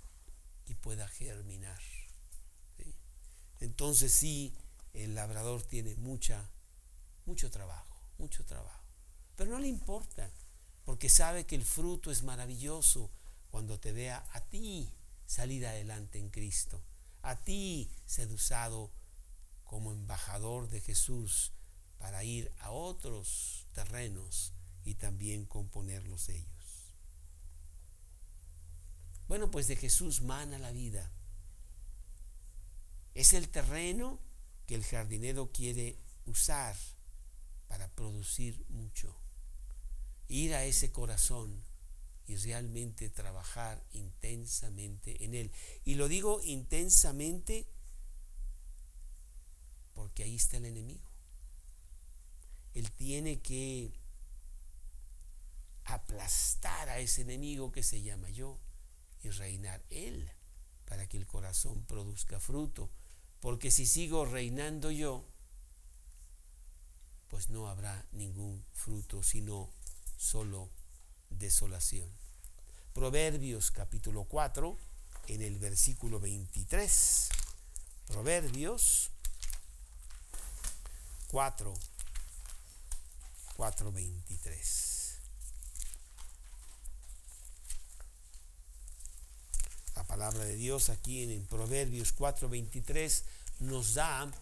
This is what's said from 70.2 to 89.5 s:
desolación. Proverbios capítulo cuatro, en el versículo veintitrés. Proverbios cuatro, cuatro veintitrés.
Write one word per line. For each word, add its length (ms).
desolación. 800
Proverbios 800
capítulo 540
cuatro, 520
en 140
el 160
versículo 600
veintitrés. 1120
Proverbios 1040
cuatro, 440
cuatro 320
veintitrés. 1300